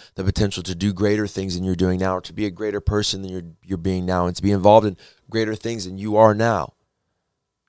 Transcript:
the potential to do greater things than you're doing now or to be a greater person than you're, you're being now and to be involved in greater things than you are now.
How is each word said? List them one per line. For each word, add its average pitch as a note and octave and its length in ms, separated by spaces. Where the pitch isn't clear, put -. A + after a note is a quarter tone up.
the F#2+ 80
potential F#2+ 400
to F2+ 100
do G2 180
greater G#2 340
things F#2+ 280
than F2+ 80
you're F#2 140
doing F#2 240
now F#2 160
or F#2 60
to - 100
be G#2+ 140
a G2+ 40
greater G2+ 300
person G#2 420
than F#2+ 80
you're, F#2 120
you're F#2 160
being F2+ 280
now F2+ 200
and F2+ 80
to - 80
be G2 80
involved G#2 360
in F#2+ 100
greater A2 240
things A2+ 300
than F#2 140
you G#2+ 180
are A2 180
now. G#2+ 380